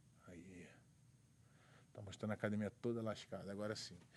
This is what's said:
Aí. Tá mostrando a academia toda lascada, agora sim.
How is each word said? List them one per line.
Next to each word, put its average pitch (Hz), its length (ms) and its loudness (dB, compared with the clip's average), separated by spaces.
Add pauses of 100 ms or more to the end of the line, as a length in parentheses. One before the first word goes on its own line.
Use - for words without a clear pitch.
(280)
Aí. 87 380 -8 (1300)
Tá - 80 -8
mostrando 104 300 0
a 104 40 6
academia 104 360 4
toda 117 320 2
lascada, 101 500 0
agora 107 240 0
sim. - 220 -6 (180)